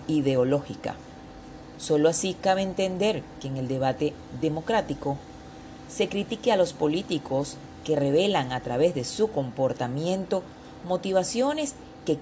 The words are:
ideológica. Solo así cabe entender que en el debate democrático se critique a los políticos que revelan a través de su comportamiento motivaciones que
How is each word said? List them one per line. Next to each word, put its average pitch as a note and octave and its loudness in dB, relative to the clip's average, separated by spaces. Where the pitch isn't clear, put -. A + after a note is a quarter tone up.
ideológica. C3+ 2
Solo D3+ 4
así F3 0
cabe F#3+ 2
entender F#3+ 0
que C3+ -8
en C3+ -4
el B2+ -4
debate C3+ 0
democrático D#3 0
se G3+ 0
critique A3 0
a G#3 6
los F3+ 4
políticos D3+ 0
que D#3 2
revelan D3 4
a B2+ -2
través C#3+ 2
de B2+ -2
su G#3+ 0
comportamiento C#3 0
motivaciones G3 2
que D3+ 4